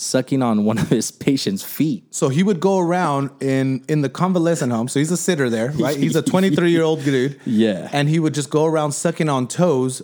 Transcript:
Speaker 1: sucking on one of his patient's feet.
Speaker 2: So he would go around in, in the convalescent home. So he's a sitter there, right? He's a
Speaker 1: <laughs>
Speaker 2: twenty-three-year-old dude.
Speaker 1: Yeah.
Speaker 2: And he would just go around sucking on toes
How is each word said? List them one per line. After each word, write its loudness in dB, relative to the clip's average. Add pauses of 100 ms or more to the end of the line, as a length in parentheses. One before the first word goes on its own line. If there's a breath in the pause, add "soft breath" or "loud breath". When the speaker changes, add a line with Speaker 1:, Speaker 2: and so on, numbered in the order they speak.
Speaker 1:
sucking 0
on 2
one 2
of -2
his 0
patient's -2
feet. -4 (100)
Speaker 2:
So 0
he 2
would 2
go 2
around 0 (100)
in, 0
in 2
the 0
convalescent 0
home. -2
So -4
he's 0
a 0
sitter 0
there, -2
right? -2
He's 0
a 2
Speaker 1:
<laughs> -2
Speaker 2:
twenty-three-year-old 2
dude. 0
Speaker 1:
Yeah. 0
Speaker 2:
And 0
he 2
would 0
just -4
go 2
around 0
sucking -2
on -2
toes 0